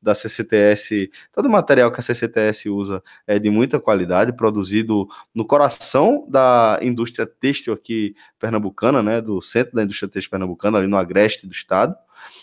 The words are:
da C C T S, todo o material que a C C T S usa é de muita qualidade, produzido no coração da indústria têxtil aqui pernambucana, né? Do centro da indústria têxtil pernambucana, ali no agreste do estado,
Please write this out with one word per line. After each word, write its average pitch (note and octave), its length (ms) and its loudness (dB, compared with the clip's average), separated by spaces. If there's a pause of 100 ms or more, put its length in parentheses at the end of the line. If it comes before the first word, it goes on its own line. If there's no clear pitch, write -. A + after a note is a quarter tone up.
da G#2+ 120 0
C - 140 -4
C - 160 -6
T G#2+ 140 0
S, G#2 540 2 (200)
todo G#3 140 -2
o C#4 40 2
material C#3 400 4
que A#2 120 -8
a - 20 -6
C A#2+ 100 -4
C A#2+ 140 -4
T A2+ 100 -4
S G#2+ 320 -2
usa G2 320 -4 (240)
é G#2 140 0
de G#2+ 100 0
muita A#2+ 300 2
qualidade, G2 540 0
produzido G#2+ 760 -2 (260)
no A2+ 120 -4
coração D3 840 2
da B2 540 4
indústria A#2 440 -4
têxtil C3 480 -4
aqui G#2 400 -6 (240)
pernambucana, A2+ 640 -2
né? A2 200 0
Do G#2 200 -6
centro - 320 -2
da A2+ 100 0
indústria G2 260 -6
têxtil - 220 -10
pernambucana, G2 480 -2
ali F#2+ 80 0
no G2+ 100 0
agreste F#2+ 500 0
do F2+ 60 -18
estado, A2 420 -2 (480)